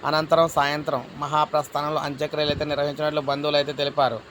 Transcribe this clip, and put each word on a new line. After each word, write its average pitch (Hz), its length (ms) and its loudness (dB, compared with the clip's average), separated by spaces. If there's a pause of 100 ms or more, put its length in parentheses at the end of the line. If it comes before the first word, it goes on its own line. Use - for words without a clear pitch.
అనంతరం 160 460 4
సాయంత్రం 143 480 0 (200)
మహాప్రస్థానంలో 151 840 0
అంత్యక్రియలు 147 460 -2
అయితే 147 180 -2
నిర్వహించినట్లు 147 600 -2
బంధువులు 147 300 2
అయితే 143 200 -2
తెలిపారు. 139 380 0 (120)